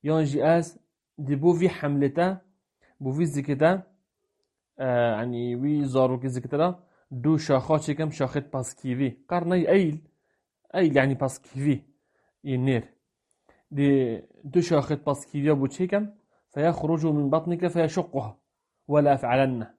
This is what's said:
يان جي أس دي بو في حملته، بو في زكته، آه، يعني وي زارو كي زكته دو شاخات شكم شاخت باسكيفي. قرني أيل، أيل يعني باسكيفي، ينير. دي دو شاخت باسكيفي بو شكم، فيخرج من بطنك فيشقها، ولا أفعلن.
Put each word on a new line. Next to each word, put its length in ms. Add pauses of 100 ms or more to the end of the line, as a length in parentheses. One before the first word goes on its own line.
يان 200
جي 200
أس 340 (400)
دي 180
بو 160
في 160
حملته، 680 (640)
بو 120
في 140
زكته، 560 (960)
آه، 380
يعني 400
وي 280
زارو 360
كي 80
زكته 460 (360)
دو 260
شاخات 440
شكم 300
شاخت 420
باسكيفي. 640 (120)
قرني 400
أيل، 400 (640)
أيل 220
يعني 180
باسكيفي، 680 (640)
ينير. 500 (760)
دي 460 (280)
دو 160
شاخت 460
باسكيفي 440
بو 160
شكم، 420 (420)
فيخرج 560
من 240
بطنك 360
فيشقها، 720 (500)
ولا 260
أفعلن. 520 (120)